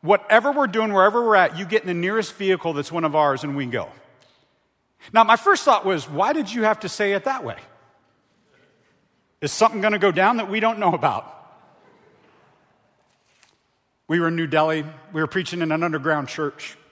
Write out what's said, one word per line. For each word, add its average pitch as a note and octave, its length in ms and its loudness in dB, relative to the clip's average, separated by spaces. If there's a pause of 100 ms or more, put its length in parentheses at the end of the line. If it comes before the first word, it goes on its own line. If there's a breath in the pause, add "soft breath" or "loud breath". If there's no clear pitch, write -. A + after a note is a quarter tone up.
whatever B3+ 500 4
we're C#4 160 0
doing, G#3+ 260 -2
wherever G#3 300 4
we're A3 140 4
at, E3 200 4
you F#3+ 80 -8
get G#3+ 180 -2
in - 40 -10
the F3+ 80 -4
nearest F#3+ 400 -4
vehicle F#3 380 -2
that's C#3+ 180 -6
one E3 140 -4
of D3+ 100 -2
ours D3 300 2
and C#3 120 -6
we C#3 100 -6
go.'" A#2 220 -6 (1200 loud breath)
Now, A3 100 8
my A3 140 8
first - 260 2
thought A#3 220 4
was, F3 240 -2
"Why F3+ 240 0
did C4 200 -4
you A#3 120 -4
have G#3+ 160 0
to F#3+ 80 -8
say G3+ 240 -2
it G3 100 -2
that C4+ 220 -6
way? - 140 -10 (1800)
Is D3 120 -6
something A3 280 0
gonna G#3 200 0
go G3 100 4
down F#3+ 280 2
that G3 120 -6
we G#3 80 -4
don't A3 220 -2
know F3+ 120 2
about?" C3 400 -4 (2750)
We E3 100 0
were E3+ 80 0
in E3 80 -2
New E3 140 -4
Delhi. D#3 360 0 (280)
We D#3+ 80 -4
were - 80 -2
preaching F3 340 -4
in D#3+ 80 -2
an D#3+ 140 -2
underground D3+ 420 -2
church. - 500 -8 (160)